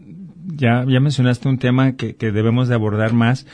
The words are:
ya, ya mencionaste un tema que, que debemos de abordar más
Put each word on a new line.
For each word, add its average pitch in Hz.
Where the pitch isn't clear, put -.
ya, 127
ya 127
mencionaste 131
un 131
tema 131
que, 113
que 113
debemos 113
de 120
abordar 110
más 120